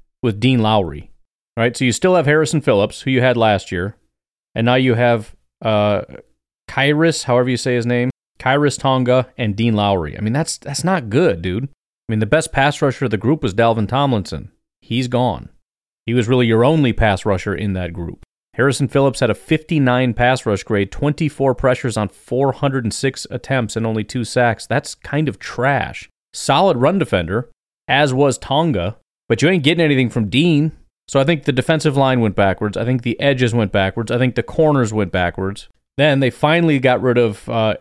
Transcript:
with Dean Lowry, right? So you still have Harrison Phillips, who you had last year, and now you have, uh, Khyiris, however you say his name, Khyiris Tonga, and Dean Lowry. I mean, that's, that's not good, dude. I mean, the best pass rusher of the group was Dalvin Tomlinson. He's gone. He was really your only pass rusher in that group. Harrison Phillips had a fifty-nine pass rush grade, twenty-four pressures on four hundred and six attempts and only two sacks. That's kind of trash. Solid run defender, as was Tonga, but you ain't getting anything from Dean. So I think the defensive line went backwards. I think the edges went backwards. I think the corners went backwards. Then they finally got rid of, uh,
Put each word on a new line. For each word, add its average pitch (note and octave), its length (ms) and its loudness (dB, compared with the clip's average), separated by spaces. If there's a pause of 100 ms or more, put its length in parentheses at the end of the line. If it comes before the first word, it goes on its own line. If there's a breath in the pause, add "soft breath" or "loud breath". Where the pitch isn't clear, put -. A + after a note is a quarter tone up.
(240)
with G#2+ 160 -2
Dean B2 220 2
Lowry, G2 500 -2 (460)
right? A#2 180 0
So - 80 -4
you B2 80 2
still F#3 240 2
have D#3+ 100 2
Harrison D3+ 360 2
Phillips, G#2+ 400 0
who C3+ 100 -4
you B2+ 100 2
had B2+ 140 2
last A2 360 2
year, F#2 260 -6 (580)
and A2+ 100 -2
now B2 100 4
you C3 180 2
have, A#2+ 420 0 (260)
uh, G#2 420 0 (640)
Khyiris, D3+ 560 0
however B2 240 2
you B2 80 0
say B2 180 -2
his A#2 100 -2
name, B2 260 0 (280)
Khyiris C#3 400 0
Tonga, B2+ 480 0 (100)
and G#2 200 -4
Dean A2+ 180 2
Lowry. G2 420 0
I - 40 -10
mean, G#2+ 120 -2
that's, D3+ 240 -4
that's C#3 280 -8
not E3 240 -2
good, A2+ 320 2
dude. F#2 240 -4
I - 460 -14
mean, G#2+ 80 0
the G#2+ 60 0
best D#3 280 0
pass C#3+ 280 0
rusher C#3 240 0
of A2 60 -2
the G#2+ 60 0
group B2+ 260 -2
was G#2 100 -2
Dalvin A2+ 360 0
Tomlinson. A#2 640 -2 (300)
He's B2 280 -4
gone. A#2+ 400 -2 (560)
He A#2 80 -4
was A#2 160 2
really B2+ 180 4
your A2+ 160 4
only C#3 300 2
pass G#2 320 0
rusher G2 280 -2
in G2 200 -4
that F2+ 200 -6
group. E2+ 300 -10 (320)
Harrison B2+ 340 0
Phillips C3+ 320 0
had A#2+ 80 2
a G#2+ 60 -2
fifty-nine C3 760 0
pass B2 320 0
rush G2+ 180 -2
grade, G2+ 280 -2
twenty-four C#3+ 640 -2
pressures B2+ 400 0
on G#2+ 140 -2
four C3 420 -2
hundred C3+ 320 -2
and A2 100 -4
six - 380 -6
attempts B2 460 -4
and A2+ 100 -2
only A2 160 -2
two A#2+ 220 -6
sacks. A#2+ 420 0
That's - 260 -4
kind D3 360 -4
of - 100 -8
trash. - 720 -4 (240)
Solid D#3+ 420 2
run D3+ 240 2
defender, G2 500 -2 (380)
as C3+ 260 2
was C#3 240 2
Tonga, C3+ 600 -2 (320)
but A#2+ 120 0
you C#3+ 60 4
ain't F3+ 160 2
getting E3 220 2
anything C3+ 240 2
from G#2+ 200 -2
Dean. D#3 440 2 (340)
So - 100 -2
I C3+ 60 4
think D3+ 220 0
the C#3+ 80 0
defensive C#3+ 420 0
line C3 240 2
went G#2+ 160 0
backwards. G2 400 0
I G#2 80 -4
think B2 200 -2
the B2 180 -4
edges B2+ 320 0
went A2 180 0
backwards. G#2 400 -2
I B2 60 0
think B2 180 0
the A#2 80 -2
corners C#3+ 480 0
went G#2 220 -2
backwards. F#2 560 -4 (280)
Then C#3 220 2
they C3 100 2
finally D#3+ 500 2
got B2+ 220 2
rid A#2+ 160 2
of, A2+ 300 0
uh, A2+ 340 0